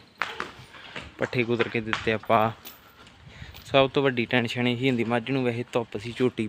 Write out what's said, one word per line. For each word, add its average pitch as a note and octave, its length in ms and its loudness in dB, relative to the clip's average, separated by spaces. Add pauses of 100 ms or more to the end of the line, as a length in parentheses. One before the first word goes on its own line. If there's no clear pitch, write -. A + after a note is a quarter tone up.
(1160)
ਪੱਠੇ B2 260 0
ਕੁਤਰ A2+ 240 0
ਕੇ A2+ 140 -2
ਦਿੱਤੇ A2 320 -2
ਆਪਾਂ। A2 380 2 (1120)
ਸਭ C3+ 240 6
ਤੋਂ C#3 140 0
ਵੱਡੀ B2 220 2
ਟੈਨਸ਼ਨ B2 420 0
ਇਹੀ B2 220 2
ਹੁੰਦੀ, A#2 140 2
ਮੱਝ A#2 280 0
ਨੂੰ C3+ 120 0
ਵੈਸੇ A#2+ 280 -2
ਧੁੱਪ A#2 260 -2
ਸੀ, A#2 200 -8
ਝੋਟੀ A#2 320 2